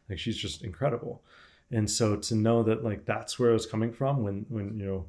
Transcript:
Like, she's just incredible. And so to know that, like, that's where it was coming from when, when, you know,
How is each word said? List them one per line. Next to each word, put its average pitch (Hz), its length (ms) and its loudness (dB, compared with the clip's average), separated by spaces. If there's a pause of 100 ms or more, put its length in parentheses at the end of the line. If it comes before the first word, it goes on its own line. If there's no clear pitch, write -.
Like, 95 120 -6
she's 110 180 -4
just - 260 -8
incredible. 120 580 -4 (480)
And 107 200 2
so 107 260 2
to 104 180 -2
know 113 280 4
that, 110 200 2
like, 107 220 -4
that's - 340 -4
where 120 120 6
it - 20 8
was 107 140 2
coming 113 260 -2
from 135 300 0
when, 101 260 -4
when, 107 300 -6
you 98 80 -6
know, 95 220 -4